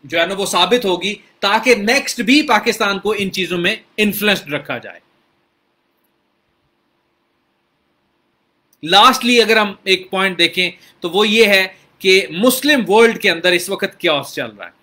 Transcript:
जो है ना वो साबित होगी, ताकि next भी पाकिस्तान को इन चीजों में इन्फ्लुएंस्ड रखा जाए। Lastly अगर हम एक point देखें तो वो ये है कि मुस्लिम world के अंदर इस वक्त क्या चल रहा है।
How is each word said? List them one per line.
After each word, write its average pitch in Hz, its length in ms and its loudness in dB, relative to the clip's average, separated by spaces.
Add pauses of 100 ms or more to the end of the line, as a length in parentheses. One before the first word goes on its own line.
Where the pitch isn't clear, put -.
जो 160 120 -4
है 170 100 0
ना 196 60 -6
वो 196 120 -4
साबित 185 380 0
होगी, 190 360 -4 (220)
ताकि 226 340 2
next 233 460 -2
भी 269 200 4
पाकिस्तान 214 560 -2
को 208 160 -4
इन 196 140 -4
चीजों 175 300 -6
में 196 240 -4 (160)
इन्फ्लुएंस्ड 202 560 -2
रखा 143 240 -8
जाए। 95 220 -18 (3750)
Lastly 233 540 4
अगर 220 200 4
हम 202 200 -2 (100)
एक 185 220 0
point 190 260 -2
देखें 175 420 -2 (240)
तो 175 60 -6
वो 190 160 0
ये 214 220 4
है 190 300 0 (240)
कि 190 320 2
मुस्लिम 254 500 0
world 214 360 2
के 202 100 -2
अंदर 175 260 0
इस 175 160 -4
वक्त 196 300 -6
क्या 151 220 -2
चल 131 240 -10
रहा 101 180 -18
है। 85 180 -20